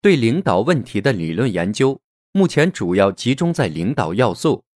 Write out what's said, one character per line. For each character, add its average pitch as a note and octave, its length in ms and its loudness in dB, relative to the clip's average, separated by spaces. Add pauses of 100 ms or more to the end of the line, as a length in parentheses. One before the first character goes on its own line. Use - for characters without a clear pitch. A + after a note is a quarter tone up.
对 F#3+ 160 4
领 B2 240 0
导 F#2 180 2
问 C3+ 240 0
题 - 160 -6
的 C3 140 0
理 E2 180 -4
论 A2 200 -2
研 F2 200 -2
究 C3+ 300 0 (320)
目 G3 120 4
前 D#3+ 240 2
主 F2+ 240 -4
要 G2 160 4
集 A#2+ 240 -2
中 E3+ 200 -2
在 B2+ 140 -2
领 E2+ 280 -4
导 E2 180 -4
要 G#2+ 200 0
素 B2 320 -2 (100)